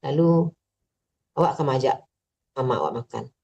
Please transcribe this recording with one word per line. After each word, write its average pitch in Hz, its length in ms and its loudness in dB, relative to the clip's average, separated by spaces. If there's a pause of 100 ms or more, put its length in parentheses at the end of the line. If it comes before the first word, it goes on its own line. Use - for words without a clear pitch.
Lalu 165 480 2 (840)
awak 165 200 2
akan 156 100 -2 (100)
majak 127 200 0 (600)
mama 127 240 -2
awak 76 120 -2 (120)
makan. 113 200 -12 (200)